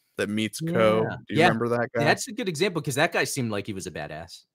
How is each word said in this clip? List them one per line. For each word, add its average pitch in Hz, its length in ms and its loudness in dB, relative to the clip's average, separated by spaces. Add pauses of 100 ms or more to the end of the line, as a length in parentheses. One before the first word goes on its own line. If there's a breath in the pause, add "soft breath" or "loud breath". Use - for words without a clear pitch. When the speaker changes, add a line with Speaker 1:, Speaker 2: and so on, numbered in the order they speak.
(180)
Speaker 1:
that 101 120 0
meets 110 320 -2
Ko? 110 480 4
Speaker 2:
Yeah. - 80 -8 (100)
Speaker 1:
Do 101 80 -4
you - 40 4
Speaker 2:
Yeah. - 20 6
Speaker 1:
remember 117 280 4
that 117 260 0
guy? 120 200 4
Speaker 2:
That's - 120 -4
a 247 40 -10
good 208 180 -4
example, 165 320 0
'cause 131 140 -4
that 160 160 2
guy 180 120 0
seemed 120 280 -2
like 101 160 -2
he 110 60 -4
was 92 140 -8
a 85 40 -8
badass. 78 640 -10